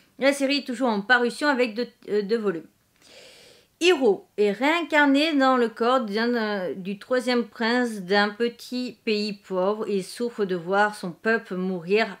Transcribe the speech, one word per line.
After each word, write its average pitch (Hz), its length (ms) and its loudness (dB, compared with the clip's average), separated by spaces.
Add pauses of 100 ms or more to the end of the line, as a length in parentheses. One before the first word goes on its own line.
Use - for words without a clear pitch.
(180)
La 269 140 2
série 277 260 0
est - 80 -6
toujours 247 220 -2
en 208 120 0
parution 240 480 2
avec 247 260 0
deux, 233 140 -4 (220)
euh, 208 120 0
deux 214 160 -2
volumes. 185 280 -4 (1120)
Hiro 269 460 2 (120)
est 208 140 2
réincarné 294 840 2
dans 262 220 4
le 240 120 2
corps 233 320 0
d'un, 226 340 -2
euh, 208 400 -2
du 196 240 -8
troisième 247 460 -2
prince 233 560 -2
d'un 202 300 2
petit 240 720 -6
pays 208 300 -2
pauvre 196 540 -2
et 196 140 -2
souffre 233 420 -6
de 185 120 -2
voir 196 380 0
son 180 180 -8
peuple 220 420 -4
mourir 185 520 0 (140)